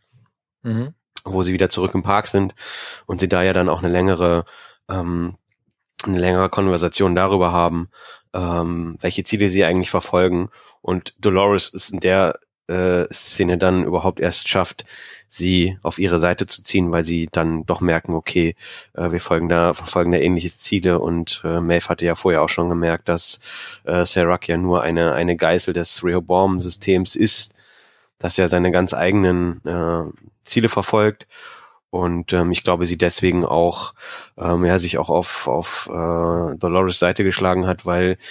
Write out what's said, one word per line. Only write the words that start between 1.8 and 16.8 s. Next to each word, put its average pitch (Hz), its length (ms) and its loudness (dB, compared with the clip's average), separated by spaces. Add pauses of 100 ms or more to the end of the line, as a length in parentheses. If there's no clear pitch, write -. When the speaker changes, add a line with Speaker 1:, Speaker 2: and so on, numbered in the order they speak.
Speaker 2:
im 95 80 0
Park 101 260 0
sind 98 260 0 (500)
und 92 160 -6
sie 95 80 0
da 90 140 2
ja 95 100 4
dann 90 160 2
auch 82 140 0
eine 87 100 0
längere, 87 540 2 (420)
ähm, 87 480 -4 (680)
eine 95 160 -2
längere 90 300 2
Konversation 90 680 0
darüber 92 380 2
haben, 85 380 0 (420)
ähm, 85 680 -4
welche 90 240 -4
Ziele 101 240 2
sie 95 160 4
eigentlich 90 260 2
verfolgen. 90 600 0 (320)
Und 90 360 -4
Dolores 101 500 4
ist - 220 -8
in 95 100 -6
der, 92 380 4 (300)
äh, 90 440 0
Szene 90 460 -2
dann 92 240 2
überhaupt 90 380 -2
erst - 280 -2
schafft, - 360 -2 (420)
sie 90 560 0
auf 82 160 -6
ihre 87 200 2
Seite 87 280 0
zu - 160 -8
ziehen, 90 300 0